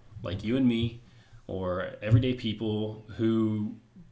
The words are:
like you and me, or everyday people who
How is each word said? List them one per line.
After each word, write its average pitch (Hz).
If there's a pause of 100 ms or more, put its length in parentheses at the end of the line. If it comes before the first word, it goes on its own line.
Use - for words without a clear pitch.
(220)
like 98
you 113
and 131
me, 117 (460)
or 92 (100)
everyday 117
people 107 (120)
who 110 (360)